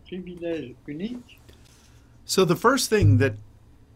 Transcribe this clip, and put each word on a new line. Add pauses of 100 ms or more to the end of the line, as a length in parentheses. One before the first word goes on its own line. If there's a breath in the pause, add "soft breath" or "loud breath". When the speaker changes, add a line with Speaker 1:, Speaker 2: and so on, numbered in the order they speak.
Speaker 1:
privilège (140)
unique. (840 soft breath)
Speaker 2:
So
the
first
thing
that (640)